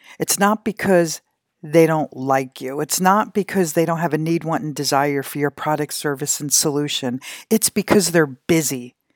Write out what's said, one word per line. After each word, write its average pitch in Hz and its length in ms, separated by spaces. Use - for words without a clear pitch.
It's - 180
not 208 260
because 175 560
they 160 220
don't 156 300
like 131 440
you. 135 200
It's - 200
not 196 340
because 190 380
they 165 120
don't 165 140
have 156 160
a 151 40
need, 160 260
want, 160 180
and 151 120
desire 139 500
for - 160
your 143 100
product, 151 440
service, 143 440
and 147 140
solution. 143 640
It's - 200
because 190 420
they're 165 140
busy. 135 680